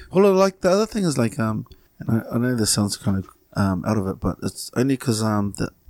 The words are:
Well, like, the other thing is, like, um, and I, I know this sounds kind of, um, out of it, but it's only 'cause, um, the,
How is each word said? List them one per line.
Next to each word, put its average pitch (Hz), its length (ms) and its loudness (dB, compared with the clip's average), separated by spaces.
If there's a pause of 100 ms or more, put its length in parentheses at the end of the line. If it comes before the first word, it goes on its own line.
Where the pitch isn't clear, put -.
(120)
Well, 196 220 6
like, 190 280 2
the 185 80 2
other 202 160 4
thing 214 200 -2
is, 143 120 0
like, 117 220 0
um, 110 260 -2 (340)
and - 120 -6 (100)
I, - 140 -8
I - 20 -2
know 123 180 0
this 110 160 0
sounds 101 260 0
kind 98 200 -2
of, 92 100 -4 (260)
um, 95 320 0
out 110 120 0
of 95 100 -2
it, 95 120 -6
but - 240 -2
it's - 320 -8
only 135 220 0
'cause, 110 260 -2
um, 104 340 0
the, - 140 -6 (180)